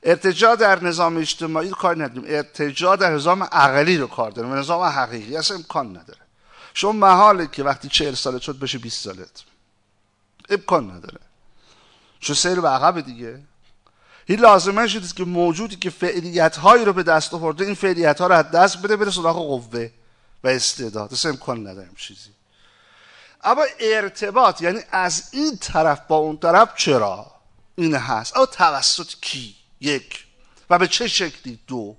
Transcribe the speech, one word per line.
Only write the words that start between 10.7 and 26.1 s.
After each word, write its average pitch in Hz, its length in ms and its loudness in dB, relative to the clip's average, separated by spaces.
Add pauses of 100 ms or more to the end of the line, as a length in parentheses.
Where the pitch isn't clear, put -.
نداره، 87 300 -20 (1000)
چون - 160 -4
سیر 180 240 0
به 165 80 2
عقب 151 320 2
دیگه. 123 420 -16 (840)
این 208 140 -2
لازمه 208 480 6
شده 190 200 -8
که 180 160 -8
موجودی 175 520 -2
که 180 140 -6
فعلیت‌هایی 175 960 2
رو 202 80 2
به 180 100 -2
دست 160 320 0
آورده، 160 300 -4
این 202 100 -6
فعلیت‌ها 170 520 0
رو 180 80 6
از 160 160 4
دست 175 320 4
بده، 202 140 0
بره 202 140 0
سراغ 165 260 -2
قوه 120 540 -6 (540)
و 127 40 2
استعداد. 113 640 -4
اصلاً 147 200 -4
امکان 120 340 -8
نداره 95 300 -18
چیزی. - 340 -20 (1120)
اما 285 220 2 (160)
ارتباط 214 840 0
یعنی 185 180 -2 (100)
از 180 420 -4
این 285 240 -4
طرف 156 520 0
با 156 80 2